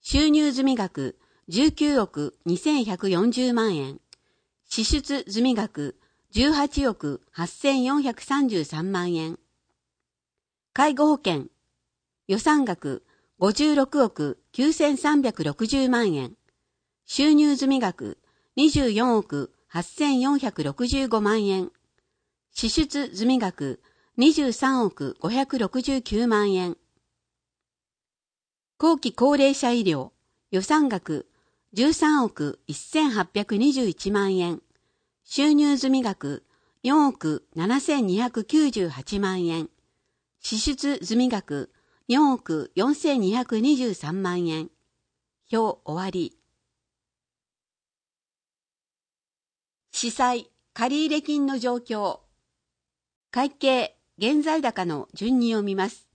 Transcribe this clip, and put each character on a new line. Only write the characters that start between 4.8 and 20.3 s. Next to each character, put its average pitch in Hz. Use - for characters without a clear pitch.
出 277
済 214
み 254
額、 196
十 277
八 285
億 151
八 170
千 269
四 277
百 247
三 277
十 180
三 160
万 175
円。 160
介 285
護 294
保 302
険、 160
予 196
算 302
額、 160
五 196
十 302
六 277
億 151
九 294
千 294
三 294
百 226
六 208
十 262
万 233
円。 131
収 294
入 294
済 269
み 269
額、 180
二 294
十 269
四 226
億 143
八 170
千 277
四 277